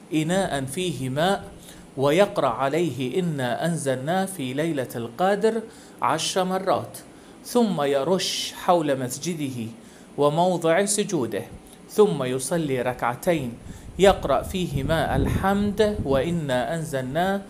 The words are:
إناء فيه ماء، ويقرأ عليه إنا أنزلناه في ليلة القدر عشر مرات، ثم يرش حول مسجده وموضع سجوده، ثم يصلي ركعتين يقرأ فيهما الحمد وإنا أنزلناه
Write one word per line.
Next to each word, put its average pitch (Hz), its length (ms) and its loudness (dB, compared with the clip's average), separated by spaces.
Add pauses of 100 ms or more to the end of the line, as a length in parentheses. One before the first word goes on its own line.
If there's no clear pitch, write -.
(140)
إناء 156 520 0
فيه 131 440 -4
ماء، 165 340 0 (540)
ويقرأ 151 500 4
عليه 135 720 -2
إنا 143 460 -2
أنزلناه 151 600 0
في 135 280 -6
ليلة 143 420 -2
القدر 190 680 0 (400)
عشر 160 420 0
مرات، 185 540 -2 (480)
ثم 202 360 2
يرش 143 720 0
حول 156 460 2
مسجده 131 680 -4 (500)
وموضع 165 680 2
سجوده، 147 580 -2 (460)
ثم 175 340 4
يصلي 131 580 -2
ركعتين 123 720 -2 (460)
يقرأ 175 420 4
فيهما 139 720 0
الحمد 202 920 2
وإنا 135 680 0
أنزلناه 156 760 -2